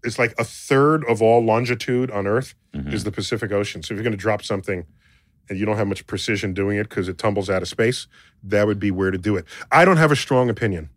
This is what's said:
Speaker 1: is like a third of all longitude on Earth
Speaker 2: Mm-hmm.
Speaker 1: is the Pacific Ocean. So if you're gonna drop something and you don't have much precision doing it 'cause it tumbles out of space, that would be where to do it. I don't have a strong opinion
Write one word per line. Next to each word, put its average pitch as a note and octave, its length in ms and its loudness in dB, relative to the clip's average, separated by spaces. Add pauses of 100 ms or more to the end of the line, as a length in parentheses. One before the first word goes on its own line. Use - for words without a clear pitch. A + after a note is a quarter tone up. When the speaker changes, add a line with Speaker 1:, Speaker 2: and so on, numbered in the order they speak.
Speaker 1:
is A#2+ 140 -4
like A#2+ 200 2
a A2+ 60 -2
third D3 640 2
of A2+ 160 2
all A#2 200 6
longitude B2 680 0
on G2+ 160 -4
Earth A#2+ 280 -2 (200)
Speaker 2:
Mm-hmm. C#2+ 180 -6
Speaker 1:
is - 120 -4
the G#2 80 -4
Pacific G#2+ 400 -6
Ocean. G2+ 300 -4
So A2+ 120 -8
if - 20 -6
you're A2 80 -6
gonna A2 120 0
drop G#2 260 -2
something F#2+ 420 -4 (640)
and G2 100 -6
you G#2 80 -2
don't G#2+ 100 0
have G#2+ 120 0
much - 180 -6
precision G2 480 -4
doing G2+ 240 0
it G#2+ 100 -4
'cause F#2 200 -4
it F2+ 100 -8
tumbles G2+ 320 -2
out F#2 120 0
of E2+ 60 -8
space, A#2+ 380 0 (360)
that G#2 240 2
would G2+ 140 0
be G2+ 100 0
where F#2+ 200 0
to F#2 80 -4
do G2 180 -2
it. E2+ 80 -6 (260)
I D#3 140 8
don't F#3 140 6
have D#3 120 6
a C#3+ 60 4
strong B2+ 340 2
opinion F#2 460 -4